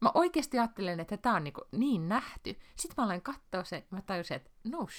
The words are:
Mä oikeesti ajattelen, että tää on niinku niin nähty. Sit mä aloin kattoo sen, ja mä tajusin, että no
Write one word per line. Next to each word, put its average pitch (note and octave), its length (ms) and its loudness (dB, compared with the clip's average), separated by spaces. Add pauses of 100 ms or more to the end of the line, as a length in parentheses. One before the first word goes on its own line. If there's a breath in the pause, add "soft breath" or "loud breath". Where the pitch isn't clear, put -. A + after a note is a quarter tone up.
Mä A3 140 6
oikeesti E4 440 4
ajattelen, F#3+ 420 0
että F3+ 160 -4
tää A#3 180 2
on E3 100 4
niinku C#3+ 160 -8 (120)
niin G#3 360 2
nähty. - 480 -4 (200 soft breath)
Sit - 200 -6
mä C4+ 80 2
aloin F3+ 180 -2
kattoo F#3+ 420 -6
sen, E3+ 140 -8
ja - 80 -14 (100)
mä F#3+ 60 -8
tajusin, E3+ 340 -4
että - 140 -10 (140)
no B3 220 -2 (120)